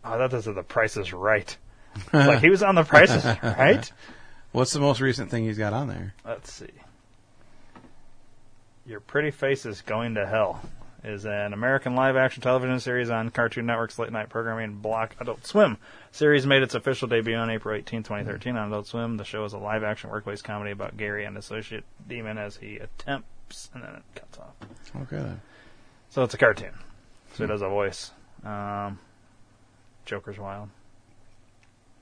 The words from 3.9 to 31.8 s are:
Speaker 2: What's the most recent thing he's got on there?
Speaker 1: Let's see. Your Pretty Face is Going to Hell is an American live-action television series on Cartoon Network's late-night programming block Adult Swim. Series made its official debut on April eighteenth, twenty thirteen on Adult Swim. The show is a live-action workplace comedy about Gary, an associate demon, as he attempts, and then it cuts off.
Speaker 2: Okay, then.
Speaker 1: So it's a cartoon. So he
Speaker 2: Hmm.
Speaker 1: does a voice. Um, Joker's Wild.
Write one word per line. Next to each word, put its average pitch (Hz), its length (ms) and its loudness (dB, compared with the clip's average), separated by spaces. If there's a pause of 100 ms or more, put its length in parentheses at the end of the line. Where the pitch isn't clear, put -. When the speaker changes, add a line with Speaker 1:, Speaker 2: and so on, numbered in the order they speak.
Speaker 2:
What's 127 200 2
the 147 80 -2
most 139 220 4
recent 120 300 0
thing 113 140 -2
he's 107 120 -4
got 104 160 0
on 135 140 -4
there? 92 260 -8 (100)
Speaker 1:
Let's 110 300 -12
see. - 160 -16 (2250)
Your 110 140 -12
Pretty 147 320 0
Face 135 340 0
is 104 160 -8
Going 113 320 -2
to 101 140 0
Hell 98 340 0 (420)
is 104 220 -10
an 104 280 -4
American 123 420 0
live-action 131 480 2
television 127 360 2
series 123 300 -2
on 113 220 -2
Cartoon 117 340 -2
Network's 117 320 -2
late-night 113 320 -6
programming 113 460 -6
block 110 440 -4
Adult 117 280 -8
Swim. 185 300 4 (340)
Series 147 340 4
made 139 160 6
its 127 140 0
official 127 320 -2
debut 113 280 0
on 113 140 -2
April 110 260 -4
eighteenth, 107 300 -8
twenty 104 200 -6
thirteen 110 320 -6
on 107 100 -4
Adult 104 180 -6
Swim. 117 320 -6
The 104 80 -8
show 107 180 -6
is 104 100 -8
a 101 40 -10
live-action 107 540 -4
workplace 104 320 -8
comedy 104 260 -6
about 101 280 -10
Gary, 104 280 -4
an 101 100 -10
associate 107 480 -10 (240)
demon, 110 300 -10
as 104 200 -10
he 104 200 -16
attempts, - 960 -12
and 123 80 -14
then - 140 -16
it - 80 -20 (100)
cuts - 240 -18
off. - 160 -18 (480)
Speaker 2:
Okay, - 160 -10
then. 98 240 -8 (680)
Speaker 1:
So 139 100 0
it's 120 140 0
a - 20 -12
cartoon. 101 360 4 (600)
So - 40 -18
he 113 80 -4
Speaker 2:
Hmm. 107 80 -4
Speaker 1:
does 101 100 -2
a 95 60 -2
voice. 101 420 -2 (320)
Um, 101 560 -8 (1040)
Joker's 101 320 -10
Wild. 101 320 -12 (1300)